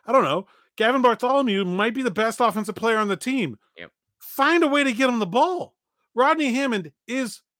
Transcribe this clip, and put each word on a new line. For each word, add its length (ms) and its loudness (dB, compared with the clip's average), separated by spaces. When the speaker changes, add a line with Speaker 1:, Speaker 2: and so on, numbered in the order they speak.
Speaker 1:
I 40 -4
don't 120 4
know, 240 -2
Gavin 240 2
Bartholomew 640 2
might 280 -2
be 80 -6
the 80 -2
best 300 -2
offensive 360 0
player 220 0
on 120 0
the 80 -2
team. 400 -4
Speaker 2:
Yep. 140 -18
Speaker 1:
Find 440 0
a 40 2
way 180 2
to 80 0
get 160 2
him 100 -2
the 60 0
ball. 500 -2
Rodney 380 2
Hammond 380 -2
is 340 -6